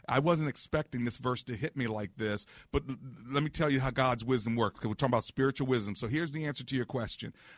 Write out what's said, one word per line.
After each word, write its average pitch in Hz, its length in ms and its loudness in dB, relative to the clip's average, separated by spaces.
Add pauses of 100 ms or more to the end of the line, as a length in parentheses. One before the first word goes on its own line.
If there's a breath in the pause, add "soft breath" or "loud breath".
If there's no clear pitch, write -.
I 127 120 4
wasn't 156 300 4
expecting 131 560 -2
this 117 120 -2
verse 123 260 -2
to 123 120 -8
hit 135 220 -6
me 123 100 0
like 107 300 -6
this, 107 280 -2 (280 loud breath)
but 143 160 0
l-, 131 80 -6 (280)
let 135 160 0
me 151 80 2
tell 151 200 0
you 135 100 4
how 131 100 2
God's 123 360 2
wisdom 117 320 2
works, 110 240 2
'cause 117 80 0
we're 107 60 -2
talking 127 180 2
about 113 100 4
spiritual 135 440 0
wisdom. 107 280 2
So 117 140 -4
here's 151 240 -2
the 156 120 -4
answer 143 200 -6
to 135 100 -4
your 123 100 0
question. - 480 -6 (240 loud breath)